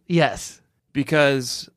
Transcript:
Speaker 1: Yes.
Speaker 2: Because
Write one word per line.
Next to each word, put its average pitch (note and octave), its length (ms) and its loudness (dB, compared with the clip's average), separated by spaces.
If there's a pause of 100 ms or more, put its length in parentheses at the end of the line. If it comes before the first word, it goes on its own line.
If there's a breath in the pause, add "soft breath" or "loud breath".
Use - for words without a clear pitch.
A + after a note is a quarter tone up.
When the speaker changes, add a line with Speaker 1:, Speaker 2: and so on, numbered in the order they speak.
Speaker 1:
Yes. D3 540 0 (300)
Speaker 2:
Because C#3 840 0